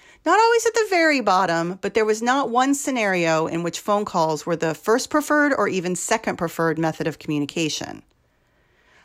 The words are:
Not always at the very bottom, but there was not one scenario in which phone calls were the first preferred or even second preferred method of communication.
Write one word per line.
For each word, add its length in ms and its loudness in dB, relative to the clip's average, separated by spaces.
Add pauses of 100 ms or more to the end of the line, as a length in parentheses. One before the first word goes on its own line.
(240)
Not 140 4
always 260 4
at 100 2
the 140 2
very 320 2
bottom, 600 0
but 120 -6
there 120 2
was 180 0
not 280 0
one 220 2
scenario 760 0
in 160 -4
which 160 -6
phone 240 0
calls 420 0
were 80 0
the 200 -2
first 360 -2
preferred 420 2
or 140 0
even 300 -2
second 400 -4
preferred 420 -2
method 300 -2
of 100 -8
communication. 840 -4 (1000)